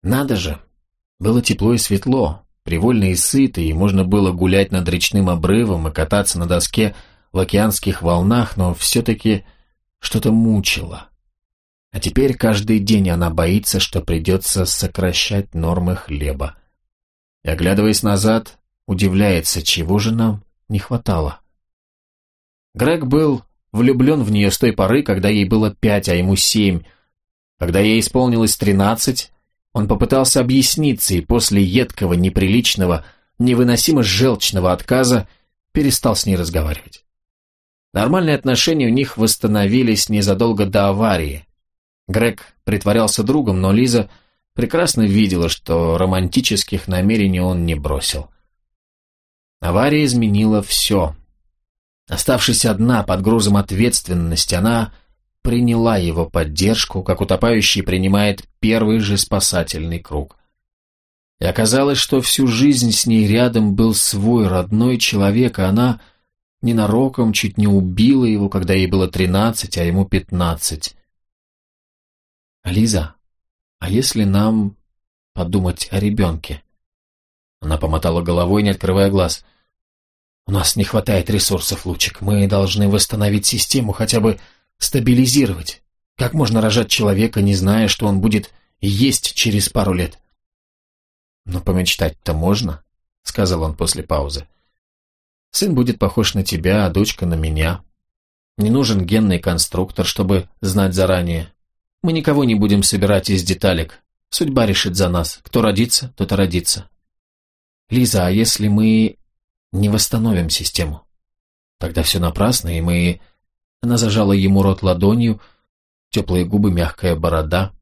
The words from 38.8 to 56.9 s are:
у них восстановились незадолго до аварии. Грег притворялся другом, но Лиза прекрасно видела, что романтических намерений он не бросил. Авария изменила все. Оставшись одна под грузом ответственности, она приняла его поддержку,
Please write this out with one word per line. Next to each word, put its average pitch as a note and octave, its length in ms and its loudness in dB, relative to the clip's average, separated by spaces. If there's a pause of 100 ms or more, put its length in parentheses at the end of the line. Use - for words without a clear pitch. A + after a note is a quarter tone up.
у A2+ 40 2
них C3+ 260 0
восстановились A2 920 0
незадолго G#2 580 0
до G2+ 220 0
аварии. F#2 580 -2 (600)
Грег A2+ 560 -2
притворялся G#2 640 0
другом, A#2 360 0
но F#2+ 120 2
Лиза A#2 360 2 (460)
прекрасно A#2+ 480 0
видела, G2 460 2
что E2 500 -2
романтических F#2 880 -2
намерений F#2+ 540 0
он F2 260 -2
не E2 80 -2
бросил. C#2+ 560 -6 (1300)
Авария C3 440 0
изменила A2 580 2
все. F2+ 520 -2 (920)
Оставшись - 560 0
одна A2 380 2
под F#2 200 -4
грузом G#2+ 340 2
ответственности, F#2 960 -2
она G#2+ 380 0 (500)
приняла A#2 540 2
его E2+ 320 -2
поддержку, F#2 760 -2